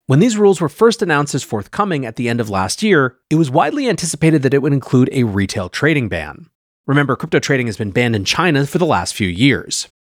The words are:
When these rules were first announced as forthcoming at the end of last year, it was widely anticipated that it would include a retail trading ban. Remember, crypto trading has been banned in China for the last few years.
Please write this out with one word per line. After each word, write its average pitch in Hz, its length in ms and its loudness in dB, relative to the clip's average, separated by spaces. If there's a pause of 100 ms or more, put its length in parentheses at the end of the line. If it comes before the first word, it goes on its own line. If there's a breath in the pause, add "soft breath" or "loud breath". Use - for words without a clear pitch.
When 139 120 4
these 220 180 2
rules 196 240 4
were 151 80 -2
first 220 320 2
announced 147 340 0
as 135 80 -4
forthcoming 139 600 -4
at 113 100 -10
the 120 140 -2
end 120 100 -2
of 107 100 -4
last 95 320 -2
year, 160 360 2 (120)
it 151 60 2
was 156 160 2
widely 254 380 0
anticipated 160 540 0
that 135 100 0
it 139 80 2
would 143 100 0
include 127 400 2
a 127 120 0
retail 98 440 -2
trading 143 400 -2
ban. 78 380 -8 (420)
Remember, 139 300 0
crypto 160 220 -2
trading 127 280 0
has 104 80 -6
been 104 160 -6
banned 117 240 0
in 98 80 -2
China 143 420 0
for 156 120 -2
the 175 80 0
last 95 280 0
few 101 140 -2
years. 95 640 0 (160)